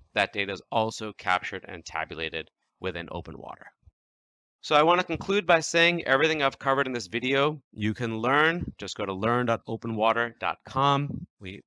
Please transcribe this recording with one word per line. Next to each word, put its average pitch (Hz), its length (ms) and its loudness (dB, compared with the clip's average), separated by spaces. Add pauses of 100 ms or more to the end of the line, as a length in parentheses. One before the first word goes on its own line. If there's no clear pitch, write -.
(160)
That 101 180 0
data 98 200 -4
is 92 180 -10
also 110 420 -4
captured 92 540 -2
and 87 180 -14
tabulated 80 640 -8 (300)
within 87 320 -8
Open 82 260 -12
Water. - 300 -16 (960)
So 151 120 0
I 147 80 8
wanna 175 200 6
conclude 175 440 -2
by 170 120 8
saying 170 440 2
everything 147 400 2
I've 135 160 0
covered 135 260 2
in 131 80 -4
this 113 140 -6
video, 135 520 0 (140)
you 107 220 -2
can 113 240 -4
learn. 151 580 2
Just 98 180 -10
go 101 120 -6
to 95 60 -4
learn 117 340 0
dot 113 180 0
open 113 300 -6
water 113 440 2
dot 85 280 -4
com. 139 580 0 (140)
We 98 280 -14